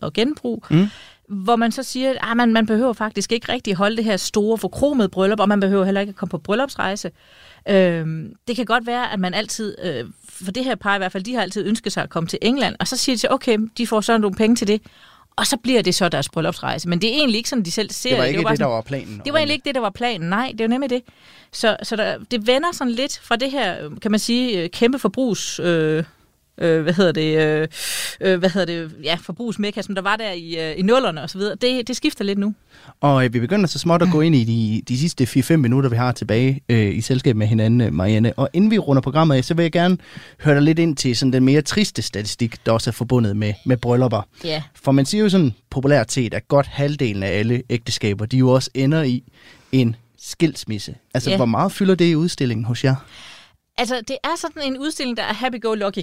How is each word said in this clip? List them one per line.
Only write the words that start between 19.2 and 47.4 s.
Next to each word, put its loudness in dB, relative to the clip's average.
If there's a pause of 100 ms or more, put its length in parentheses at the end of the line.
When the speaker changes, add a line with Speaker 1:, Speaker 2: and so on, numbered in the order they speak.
Speaker 2:
oprindeligt. 0
Speaker 1:
ikke -8
det, -6
der -2
var -2
planen. -6
Nej, -2
det -8
er -2
jo 0
nemlig -2
det. -2 (500)
Så, 0
så -6
der, -2 (120)
det -4
vender 2
sådan -2
lidt -6
fra -2
det -2
her, -4 (120)
kan 0
man 2
sige, -2
øh, -4
kæmpe 2
forbrugs-, -2
øh, 2 (540)
øh, 2
hvad 0
hedder 4
det, 0
øh, 0 (520)
øh, 2
hvad 2
hedder -2
det, -8 (100)
ja, -2
forbrugsmekka, -6
som -8
der -6
var 0
der -6
i, -8
øh, -8
i 0
nullerne 2
og -10
så -12
videre. -4
Det, 0
det -6
skifter -4
lidt 0
nu. -2 (460)
Speaker 2:
Og, 4
øh, 0
vi 2
begynder 2
så -2
småt 2
at 4
gå 4
ind 4
i 6
de, 0
de -2
sidste 0
fire-fem 2
minutter, 2
vi 0
har 0
tilbage, 0
øh, 2
i -2
selskab 2
med 0
hinanden, 4
øh, 2
Marianne. 2
Og 0
inden 4
vi 4
runder 2
programmet 2
af, 2
så -2
vil 2
jeg 0
gerne 2 (420)
høre 4
dig 4
lidt 4
ind 2
til 0
sådan 0
den 4
mere 6
triste -2
statistik, -6
der 2
også 0
er -4
forbundet 0
med, -2 (120)
med 2
bryllupper. 2 (220)
Speaker 1:
Ja. -4 (120)
Speaker 2:
For -2
man 4
siger 0
jo 4
sådan 4 (160)
populært 2
set, -2
at -8
godt 4
halvdelen -2
af 0
alle 0